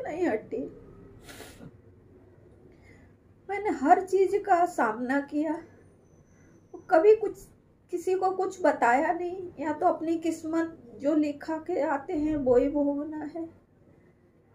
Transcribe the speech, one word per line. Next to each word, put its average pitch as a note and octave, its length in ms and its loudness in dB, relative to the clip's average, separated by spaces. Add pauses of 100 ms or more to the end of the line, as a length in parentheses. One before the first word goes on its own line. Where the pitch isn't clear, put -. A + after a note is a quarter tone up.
नहीं E4+ 240 -2
हटी। - 340 -4 (3000)
मैंने G4+ 300 -2
हर F4 240 6
चीज़ F#4+ 360 2
का F4+ 280 2
सामना B3 560 -2
किया, D4 300 -4 (1400)
कभी G4+ 260 8
कुछ, G#4+ 220 -4 (540)
किसी F4+ 220 -2
को F#4 180 0
कुछ F#4+ 300 -4
बताया C#4 500 2
नहीं, F4 460 -8
या D4+ 140 -4
तो F4+ 160 -2
अपनी E4 300 0
किस्मत E4 580 -4 (200)
जो D4 200 0
लिखा D4+ 420 -2
के D#4 240 -4
आते D4 320 -4
हैं D4+ 240 -2
वो B3 180 4
ही C#4 140 4
भोगना D4 560 -2
है। E4 180 -10 (1120)